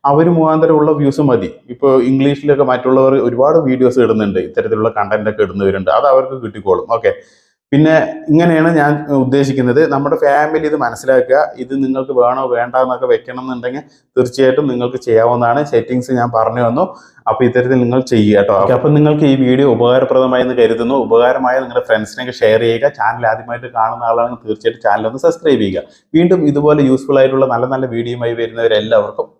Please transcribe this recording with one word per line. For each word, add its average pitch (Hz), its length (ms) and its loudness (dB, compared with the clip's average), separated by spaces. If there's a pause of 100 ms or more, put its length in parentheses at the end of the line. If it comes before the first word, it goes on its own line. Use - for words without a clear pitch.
അവർ 156 180 4 (100)
മുഖാന്തരമുള്ള 156 640 2
വ്യൂസ് 139 280 0
മതി. 95 200 0 (240)
ഇപ്പൊ 139 160 0 (200)
ഇംഗ്ലീഷിലൊക്കെ 139 640 0
മറ്റുള്ളവർ 131 420 2 (140)
ഒരുപാട് 135 320 2 (100)
വീഡിയോസ് 127 360 2
ഇടുന്നുണ്ട്, 107 420 0
ഇത്തരത്തിലുള്ള 110 500 -2
കണ്ടന്റ് 104 360 -2
ഒക്കെ 107 140 0
ഇടുന്നവരുണ്ട്, 98 520 -2
അത് 139 140 2
അവർക്ക് 131 320 0
കിട്ടിക്കോളും. 98 420 -4 (100)
ഓക്കെ, 107 160 0 (600)
പിന്നെ 156 200 4 (380)
ഇങ്ങനെയാണ് 165 380 2 (100)
ഞാൻ 147 120 2 (340)
ഉദ്ദേശിക്കുന്നത്. 131 540 0 (140)
നമ്മുടെ 143 300 -2
ഫാമിലി 151 460 0
ഇത് 151 60 -2 (100)
മനസ്സിലാക്കുക. 127 520 0 (260)
ഇത് 127 100 -10 (100)
നിങ്ങൾക്ക് 131 380 -4
വേണോ 123 200 0 (140)
വേണ്ട 120 180 -4 (120)
എന്നൊക്കെ 127 260 -4
വെക്കണം 123 340 -4
എന്നുണ്ടെങ്കിൽ 127 380 -8 (340)
തീർച്ചയായിട്ടും 131 540 2
നിങ്ങൾക്ക് 123 340 -4
ചെയ്യാവുന്നതാണ്. 120 560 2 (100)
സെറ്റിംഗ്സ് 123 480 -2
ഞാൻ 120 180 -2
പറഞ്ഞു 113 280 0
തന്നു. 123 180 0 (460)
അപ്പൊ 110 180 -2
ഇത്തരത്തിൽ 127 360 0
നിങ്ങൾ 120 160 0 (120)
ചെയ്യുക 107 260 4
കേട്ടോ. 101 260 2
ഓക്കെ, 113 140 2
അപ്പൊ 151 200 0
നിങ്ങൾക്ക് 151 360 2
ഈ - 20 4 (100)
വീഡിയോ 131 300 2
ഉപകാരപ്രദമായി 127 680 2
എന്ന് 127 140 -4
കരുതുന്നു. 117 360 0 (100)
ഉപകാരമായ 123 580 2
നിങ്ങളുടെ 120 260 -6
ഫ്രണ്ട്സിനൊക്കെ 120 520 -4
ഷെയർ 113 240 2
ചെയ്യുക. 117 240 0 (100)
ചാനൽ 113 320 -2
ആദ്യമായിട്ട് 120 460 -8
കാണുന്ന 117 340 -2
ആളാണെങ്കിൽ 117 380 -4
തീർച്ചയായിട്ടും 113 380 -4
ചാനൽ 110 240 0
ഒന്ന് 131 140 -10
സബ്സ്ക്രൈബ് 165 400 0
ചെയ്യുക. 98 180 -4 (340)
വീണ്ടും 175 240 2 (100)
ഇതുപോലെ 143 400 2
യൂസ്ഫുൾ 131 300 0
ആയിട്ടുള്ള 135 320 2
നല്ല 120 220 -2
നല്ല 131 200 -4
വീഡിയോയുമായി 117 460 -4
വരുന്നവരെല്ലാവർക്കും 110 880 -2 (100)